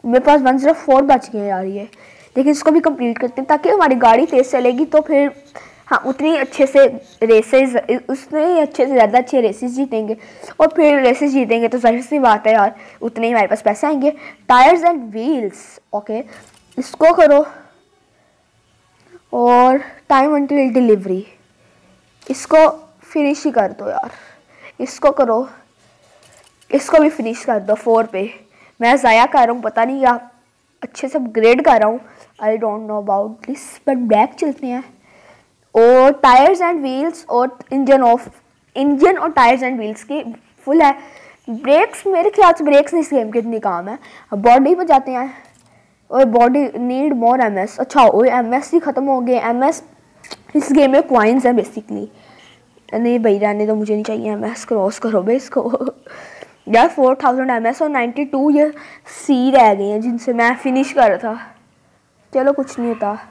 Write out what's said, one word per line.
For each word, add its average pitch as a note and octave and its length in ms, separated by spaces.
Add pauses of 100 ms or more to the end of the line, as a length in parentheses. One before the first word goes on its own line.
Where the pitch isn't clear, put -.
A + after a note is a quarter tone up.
मेरे B3 180
पास D4 160
वन C4 180
ज़ीरो C#4+ 140
फ़ोर C#4 300
बच C#4 280
गए A3 80
हैं G3+ 100
यार F#3+ 160
ये, G3+ 240 (480)
लेकिन C4+ 160
इसको D4 180
भी D#4 100
complete B3+ 380
करते B3 220
हैं C4+ 80
ताकि D4+ 200
हमारी E4 260
गाड़ी A#3+ 320
तेज़ C4 240
चलेगी, B3+ 340
तो D4+ 160
फिर C#4+ 320 (540)
हाँ, - 200
उतनी D4 300
अच्छे C4+ 300
से C#4 200 (360)
races, A#3+ 540 (320)
उसमें D4+ 380
ही F4 120
अच्छे D4+ 280
से C#4 60
ज़्यादा A#3 260
अच्छे B3+ 220
races A3+ 300
जीतेंगे, A#3 460 (440)
और D#4 60
फिर D4+ 340
races C4 320
जीतेंगे A#3 360
तो B3 100
जाहिर A#3+ 240
सी D4 160
बात A3 280
है A3 60
यार, A3 220 (280)
उतने A3+ 240
ही A#3+ 60
हमारे G#3+ 140
पास - 160
पैसे G#3+ 240
आएंगे। D4 260 (380)
Tires D4+ 340
and E4+ 160 (140)
wheels, A3+ 420 (380)
okay, G#3+ 240 (600)
इसको D#4 360
करो D4 320 (1900)
और B3 460 (340)
time C#4 220
until C#4 420
delivery, G3 460 (1080)
इसको D#4 380 (440)
finish D4 320
ही D4 60
कर G#3+ 220
दो G3+ 180
यार, - 200 (680)
इसको C4+ 300
करो, C4 380 (1200)
इसको C#4 280
भी D4+ 100
finish A#3 360
कर A#3 160
दो G3+ 140
फ़ोर A3+ 320
पे। G3+ 240 (500)
मैं A#3+ 160
ज़ाया A3 300
कर D4 120
रहा A#3 140
हूँ, B3 100
पता A3 220
नहीं C4+ 160
या A#3+ 300 (520)
अच्छे - 260
से D4+ 100
upgrade A#3 460
कर A#3+ 160
रहा G#3+ 80
हूँ, A#3+ 120 (440)
I A3 120
don't A3 300
know G#3 180
about G3+ 440
this, C#4 140 (260)
but B3 240
back B3 220
चलते C#4+ 320
हैं। B3 180 (880)
और B3+ 500
tires C#4 360
and E4+ 240
wheels C#4 440
और B3 300 (140)
engine C4+ 320
off, A#3+ 160 (560)
engine C#4+ 420
और D#4+ 120
tires B3+ 320
and B3+ 160
wheels G#3+ 240
की C#4+ 200 (420)
फुल D#4 180
है। C#4 160 (520)
Brakes, C#4+ 560
मेरे F#4+ 240
ख्याल F#4 220
से E4 120
brakes C#4+ 300
नहीं E4 80
इस D4 100
game A3+ 180
के A#3 80
इतनी A3+ 220
काम F#3 280
है। B3 100 (340)
अब G3+ 100
body C4+ 320
पे F4+ 100
जाते C4+ 280
हैं, C4 220 (760)
और C4+ 140
body A#3+ 440
need B3+ 560
more B3+ 160
एमएस। G3+ 400
अच्छा, B3+ 240
वो G#3+ 200
एमएस B3 500
ही E4+ 60
ख़त्म C#4 240
हो C4+ 160
गए। B3 200
एमएस B3+ 420 (720)
इस D4 160
game C4+ 200
में C#4 100
coins B3 440
हैं B3 60
basically। G#3+ 540 (880)
नहीं A#3+ 240
भाई, G#3+ 200
रहने G#3 280
दो, G#3+ 80
मुझे G#3+ 200
नहीं G#3+ 100
चाहिए A3 280
एमएस, G#3+ 320
cross G#3 340
करो G#3+ 240
बे A3+ 140
इसको। B3+ 360
<laughs> - 960
यार, B3+ 200
फ़ोर C4 360
थाउजेंड C4 260
एमएस A#3 320
और D4+ 60
नाइंटी B3+ 360
टू C#4+ 260
ये D4 200 (360)
सी C4 440
रह A#3 240
गए G3 100
हैं G#3 160
जिनसे A#3 320
मैं A#3 240
finish C4+ 360
कर B3 160
रहा F#3 100
था। A3+ 360 (800)
चलो, C4+ 200
कुछ C4+ 260
नहीं A#3+ 100
होता। G#3+ 300 (120)